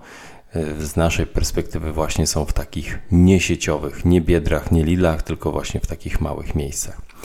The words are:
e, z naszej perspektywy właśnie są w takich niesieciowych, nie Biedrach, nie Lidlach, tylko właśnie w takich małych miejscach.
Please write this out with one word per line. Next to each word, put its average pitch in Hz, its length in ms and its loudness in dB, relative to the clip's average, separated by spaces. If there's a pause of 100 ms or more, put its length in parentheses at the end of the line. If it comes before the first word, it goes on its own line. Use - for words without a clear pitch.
(540)
e, 78 320 -4
z 73 100 -6
naszej 82 300 2
perspektywy - 680 -2
właśnie 78 340 0
są 76 180 0
w - 80 -2
takich - 460 -4 (120)
niesieciowych, 87 920 4
nie 87 160 6
Biedrach, 80 520 2
nie 82 120 4
Lidlach, 82 380 2
tylko 80 300 -4
właśnie - 280 -4
w - 60 -6
takich - 340 -4
małych 73 340 -6
miejscach. - 480 -6 (220)